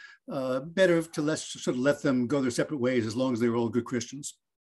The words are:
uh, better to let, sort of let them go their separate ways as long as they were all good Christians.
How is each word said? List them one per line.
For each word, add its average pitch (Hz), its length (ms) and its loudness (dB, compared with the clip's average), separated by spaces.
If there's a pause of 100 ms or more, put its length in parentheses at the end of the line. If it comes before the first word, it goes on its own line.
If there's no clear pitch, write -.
(320)
uh, 131 300 -2
better 170 420 4
to 160 180 -6
let, 147 160 0
sort - 380 -4
of 123 60 -2
let 143 200 2
them 127 240 2
go 139 160 0
their 127 100 0
separate 135 280 -2
ways 123 260 2
as 107 100 -4
long 131 180 0
as 110 60 -2
they 120 100 4
were 117 80 0
all 117 120 0
good 117 160 0
Christians. 127 540 -8 (260)